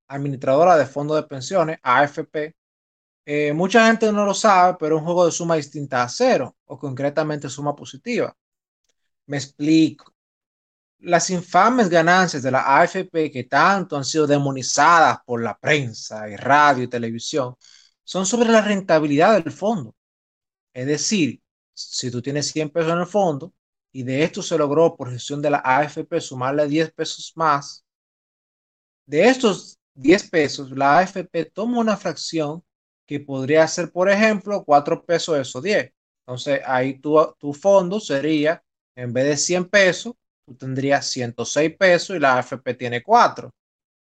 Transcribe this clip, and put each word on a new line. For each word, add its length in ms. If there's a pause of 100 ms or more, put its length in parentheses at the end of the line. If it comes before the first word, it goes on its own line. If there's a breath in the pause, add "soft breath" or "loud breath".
administradora 720
de 80
fondos 300
de 80
pensiones, 580
A 220
F 220
P, 300 (720)
eh, 280
mucha 340
gente 240
no 140
lo 100
sabe, 440
pero 160
es 40
un 60
juego 200
de 60
suma 240
distinta 480
a 60
cero, 460 (100)
o 120
concretamente 720
suma 260
positiva. 600 (920)
Me 120
explico. 760 (840)
Las 320
infames 580
ganancias 540
de 80
la 260
A 60
F 220
P 260
que 140
tanto 520
han 80
sido 220
demonizadas 1000
por 160
la 160
prensa 720
y 60
radio 480
y 40
televisión 680 (480 soft breath)
son 240
sobre 220
la 120
rentabilidad 800
del 100
fondo. 440 (800)
Es 120
decir, 560 (320)
si 380
tú 100
tienes 300
cien 180
pesos 220
en 80
el 80
fondo 440 (420)
y 100
de 200
esto 180
se 160
logró 380
por 160
gestión 300
de 80
la 160
A 180
F 220
P 160
sumarle 460
diez 240
pesos 440
más, 480 (1200)
de 220
estos 500 (160)
diez 360
pesos, 420
la 280
A 40
F 220
P 200
toma 340
una 180
fracción 640 (420)
que 140
podría 480
ser, 240
por 180
ejemplo, 540
cuatro 400
pesos 320
de 60
esos 200
diez. 300 (340)
Entonces, 400
ahí 340
tu, 380
tu 160
fondo 460
sería, 640 (320)
en 160
vez 140
de 100
cien 300
pesos, 480 (320)
tú 100
tendrías 520
ciento 360
seis 340
pesos 380
y 40
la 180
A 20
F 200
P 160
tiene 280
cuatro. 500 (480)